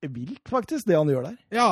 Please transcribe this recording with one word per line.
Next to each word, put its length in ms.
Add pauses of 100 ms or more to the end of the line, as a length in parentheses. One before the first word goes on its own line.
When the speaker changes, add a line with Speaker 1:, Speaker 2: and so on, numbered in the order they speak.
Speaker 1:
vilt, 420
faktisk, 400
det 140
han 100
gjør 220
der. 60 (180)
Speaker 2:
Ja, 180